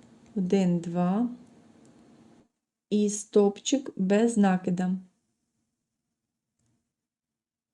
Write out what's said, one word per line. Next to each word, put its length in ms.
Один, 440
два. 500
І 200
стовпчик 840
без 420
накида. 600